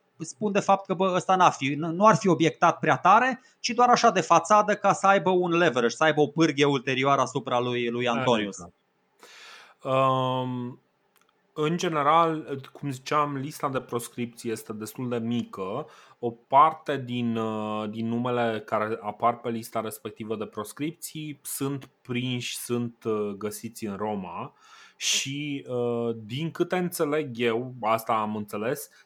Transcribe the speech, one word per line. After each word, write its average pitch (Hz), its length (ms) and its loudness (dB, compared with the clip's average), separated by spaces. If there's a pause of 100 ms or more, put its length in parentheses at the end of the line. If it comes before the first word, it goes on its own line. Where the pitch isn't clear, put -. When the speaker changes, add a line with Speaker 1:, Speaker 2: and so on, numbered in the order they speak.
(200)
Speaker 1:
spun 208 320 -6
de 196 80 2
fapt 196 260 2
că, 190 80 -2
bă, 180 220 0
ăsta 185 200 2
n-ar 175 160 8
fi, 139 240 -2
nu, 160 160 -4
nu 180 140 2
ar 214 100 8
fi 190 120 0
obiectat 165 520 4
prea 147 180 2
tare, 233 440 4 (180)
ci - 100 -4
doar 240 200 4
așa 233 220 6
de 180 100 0
fațadă 202 540 4
ca 190 180 2
să 196 140 0
aibă 190 220 4
un 180 280 2
leverage, 123 380 2
să - 80 0
aibă 151 180 4
o 147 60 4
pârghie 147 380 2
ulterioară 135 560 2
asupra 127 380 -2
lui, 120 300 -2
lui 120 180 -2
Antonius. 117 500 0
Speaker 2:
Exact. 87 160 -18 (1120)
Um, 131 1000 0 (720)
în 156 240 -2
general, 156 840 2 (140)
cum 143 180 -6
ziceam, 143 440 -2
lista 143 340 -6
de 131 120 -4
proscripție 120 680 -6
este 110 220 -8
destul 110 360 -8
de 120 80 -2
mică. 113 680 -4 (340)
O 120 120 -2
parte 147 640 2
din, 120 380 -2
uh, 107 540 -4
din 113 180 -6
numele 117 580 -2
care 110 360 -4
apar 117 380 -2
pe 123 100 -8
lista 117 320 -6
respectivă 107 540 -8
de 107 100 -6
proscripții 147 960 -10
sunt 139 480 -8 (120)
prinși, 123 560 -6
sunt, 120 460 -6
uh, 107 340 -2
găsiți 107 480 -10
în 98 100 -6
Roma 104 580 -8 (420)
și, 139 720 -4
uh, 120 480 -2 (100)
din 143 260 -6
câte 175 260 -2
înțeleg 151 600 -2
eu, 120 420 0
asta 113 320 2
am 107 220 0
înțeles, 107 540 -4 (160)